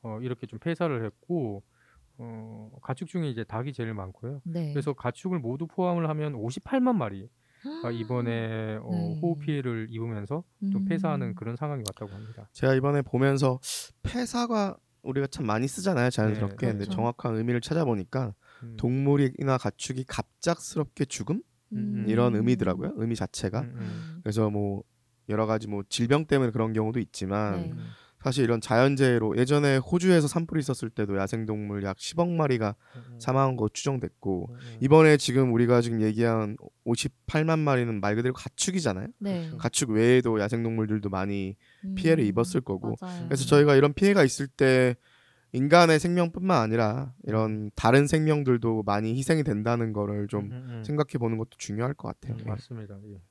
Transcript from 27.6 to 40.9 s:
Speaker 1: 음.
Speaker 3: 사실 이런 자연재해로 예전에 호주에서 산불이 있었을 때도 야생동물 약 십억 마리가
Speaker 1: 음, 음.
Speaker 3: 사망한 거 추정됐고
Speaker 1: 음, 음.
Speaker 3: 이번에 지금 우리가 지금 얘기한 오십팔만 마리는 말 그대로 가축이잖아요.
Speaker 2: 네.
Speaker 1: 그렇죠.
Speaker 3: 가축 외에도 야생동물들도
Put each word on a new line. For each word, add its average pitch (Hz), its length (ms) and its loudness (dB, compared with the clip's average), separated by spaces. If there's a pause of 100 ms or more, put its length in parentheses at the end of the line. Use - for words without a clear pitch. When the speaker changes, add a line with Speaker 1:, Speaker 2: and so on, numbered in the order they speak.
Speaker 1:
음. 113 140 -10 (380)
Speaker 3:
사실 135 180 0
이런 117 200 2
자연재해로 123 720 4
예전에 139 400 2
호주에서 170 520 4
산불이 165 300 -2
있었을 131 300 -4
때도 101 300 -2
야생동물 104 640 -4
약 95 180 -6
십억 175 300 -2
마리가 127 440 0 (220)
Speaker 1:
음, 120 100 -18
음. 120 140 -18
Speaker 3:
사망한 131 380 2
거 107 100 2
추정됐고 117 840 -4
Speaker 1:
음, 120 40 -18
음. 120 260 -16
Speaker 3:
이번에 151 380 8
지금 127 340 2
우리가 120 300 6
지금 113 180 0
얘기한 110 560 2 (280)
오십팔만 156 760 0
마리는 123 420 2
말 104 160 2
그대로 120 160 2
가축이잖아요. 151 760 -4 (100)
Speaker 2:
네. 196 220 -4
Speaker 1:
그렇죠. 160 180 -10
Speaker 3:
가축 123 320 -2
외에도 117 500 6
야생동물들도 110 720 0